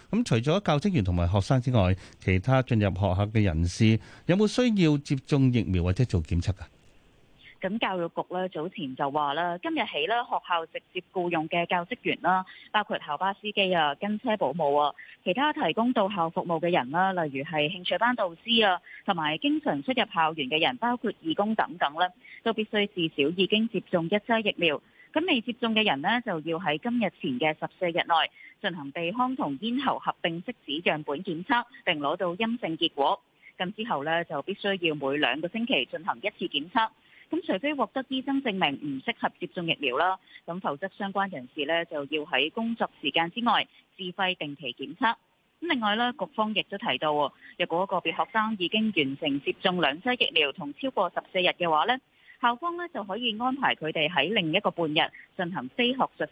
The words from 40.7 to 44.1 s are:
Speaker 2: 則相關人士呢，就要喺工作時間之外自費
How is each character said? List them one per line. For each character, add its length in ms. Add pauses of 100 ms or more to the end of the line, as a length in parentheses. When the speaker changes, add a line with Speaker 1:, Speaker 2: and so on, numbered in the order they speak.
Speaker 2:
則 220
相 120
關 220
人 220
士 100
呢， 220
就 180
要 220
喺 240
工 260
作 120 (120)
時 100
間 200
之 160
外 200 (300)
自 60
費 320